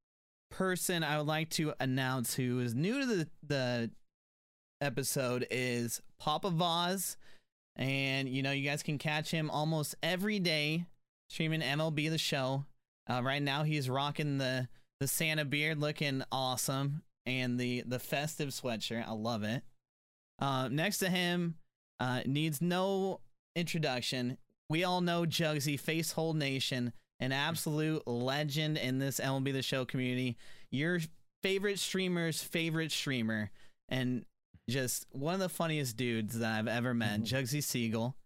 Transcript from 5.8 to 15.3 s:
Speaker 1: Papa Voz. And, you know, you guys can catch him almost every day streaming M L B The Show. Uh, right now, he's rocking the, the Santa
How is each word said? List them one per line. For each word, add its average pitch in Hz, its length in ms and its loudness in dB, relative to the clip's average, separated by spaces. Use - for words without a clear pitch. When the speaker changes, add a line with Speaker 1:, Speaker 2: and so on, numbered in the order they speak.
Speaker 1:
Papa 160 300 0
Voz. 175 640 0
And, 135 540 0
you 135 140 0
know, 135 100 0
you 139 160 0
guys 147 140 -2
can 147 160 -2
catch 156 320 -2
him 156 200 0
almost 151 520 0
every 185 360 0
day 160 480 2
streaming 160 340 0
M 143 180 0
L 160 100 2
B 151 180 0
The 160 100 0
Show. 135 460 0
Uh, 123 140 2
right 139 200 2
now, 143 200 2
he's 151 260 2
rocking 139 500 0
the, 127 280 0
the 139 80 0
Santa 156 380 2